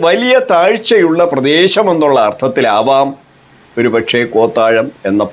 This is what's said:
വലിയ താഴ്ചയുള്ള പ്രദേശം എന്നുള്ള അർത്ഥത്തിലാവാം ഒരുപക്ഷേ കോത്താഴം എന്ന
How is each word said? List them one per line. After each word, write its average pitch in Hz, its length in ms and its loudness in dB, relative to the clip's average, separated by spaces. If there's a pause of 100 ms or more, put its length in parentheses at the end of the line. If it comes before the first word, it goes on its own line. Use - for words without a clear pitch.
വലിയ 240 340 2 (120)
താഴ്ചയുള്ള 180 760 2
പ്രദേശം 170 640 0
എന്നുള്ള 147 280 0
അർത്ഥത്തിലാവാം 120 960 0 (640)
ഒരുപക്ഷേ 117 480 -2
കോത്താഴം 113 680 0 (140)
എന്ന 101 280 0